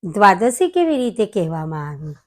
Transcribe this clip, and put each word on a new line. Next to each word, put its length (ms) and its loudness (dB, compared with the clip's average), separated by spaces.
દ્વાદશી 640 4
કેવી 280 0
રીતે 300 -2
કહેવામાં 640 -6
આવી? 240 -12